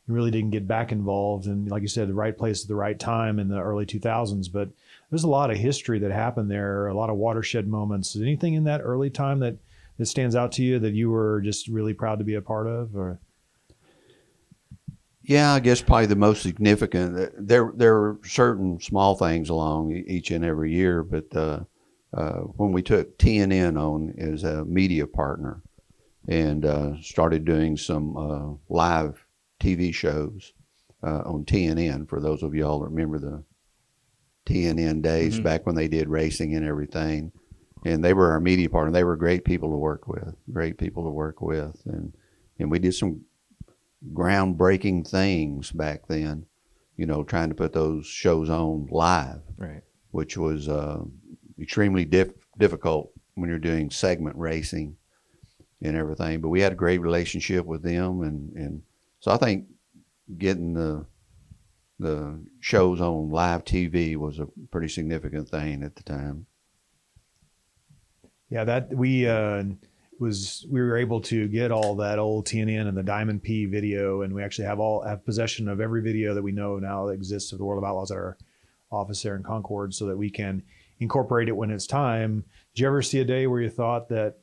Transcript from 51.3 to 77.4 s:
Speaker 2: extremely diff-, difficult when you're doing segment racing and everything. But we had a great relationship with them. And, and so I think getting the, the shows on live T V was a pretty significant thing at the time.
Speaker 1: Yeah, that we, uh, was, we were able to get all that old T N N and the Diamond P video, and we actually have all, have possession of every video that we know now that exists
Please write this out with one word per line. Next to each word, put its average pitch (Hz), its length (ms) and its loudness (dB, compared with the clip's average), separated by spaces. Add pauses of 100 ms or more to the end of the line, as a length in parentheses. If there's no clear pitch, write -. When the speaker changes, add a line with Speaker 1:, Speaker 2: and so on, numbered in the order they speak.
Speaker 2:
extremely 95 460 2
diff-, 90 280 4 (260)
difficult 82 540 2 (220)
when 87 140 -4
you're 82 100 -2
doing 80 300 0
segment 82 480 -2
racing 80 600 -6 (840)
and 78 140 -2
everything. 80 440 -4
But 80 80 -2
we 87 120 4
had 98 120 4
a 90 40 -8
great 87 240 2
relationship 85 640 0
with 80 180 -6
them. 87 400 -2
And, 76 340 -6
and 76 260 -8 (380)
so 202 100 0
I 208 60 6
think 107 300 0 (720)
getting 85 380 0
the, 78 320 -4 (920)
the 76 400 -6 (220)
shows 90 400 4
on 80 300 0
live 85 340 0
T 90 220 0
V 80 300 0
was 76 220 -6
a 73 100 -8 (220)
pretty 82 180 -4
significant 76 600 -6
thing 76 340 -4
at 73 140 -10
the - 60 -20
time. 71 440 -8 (2000)
Speaker 1:
Yeah, 113 140 -2
that 120 280 -2
we, 127 340 2
uh, 107 360 0 (580)
was, 101 500 -6
we 131 100 0
were 120 160 0
able 113 260 0
to 107 260 -2
get 113 240 0
all 107 240 2
that 104 220 -2
old 107 280 0
T 110 140 -2
N 110 80 0
N 110 200 -2
and 95 80 -2
the 98 60 -2
Diamond 104 400 -2
P 110 240 -2
video, 98 560 -2
and 95 120 -6
we 101 80 -6
actually 101 240 -6
have 104 140 -4
all, 107 220 0
have 104 220 -8
possession 113 440 -4
of 101 120 -4
every 113 220 -2
video 107 320 -2
that 101 80 -4
we 101 100 -4
know 101 260 -4
now 98 280 -6
that 101 60 -2
exists 98 400 -8